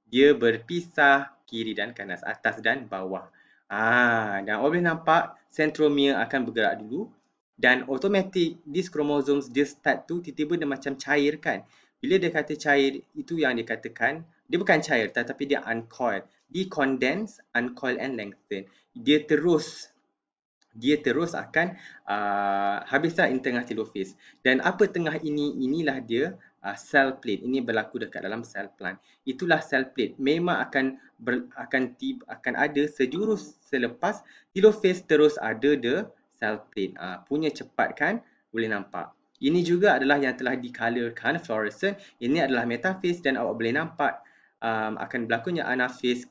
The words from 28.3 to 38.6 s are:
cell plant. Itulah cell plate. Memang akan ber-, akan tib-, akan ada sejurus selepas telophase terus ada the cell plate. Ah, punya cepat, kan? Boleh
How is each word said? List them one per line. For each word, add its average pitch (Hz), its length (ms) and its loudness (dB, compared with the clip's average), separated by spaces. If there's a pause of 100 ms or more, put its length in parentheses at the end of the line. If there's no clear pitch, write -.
cell 101 320 -12
plant. 95 240 -10 (240)
Itulah 156 340 0
cell 131 300 -2
plate. - 320 -2
Memang 156 400 2
akan 131 340 -2 (220)
ber-, 123 400 -4
akan 127 400 -4
tib-, 131 320 -8
akan - 240 -6
ada 147 320 2
sejurus 165 800 -2
selepas 135 560 -2 (320)
telophase 190 500 6
terus 151 380 6
ada 113 340 2
the 135 300 0 (320)
cell 107 240 -2 (100)
plate. 98 240 -4
Ah, 90 260 -12
punya 147 300 -2
cepat, - 460 -4
kan? 165 160 0 (400)
Boleh 113 160 -2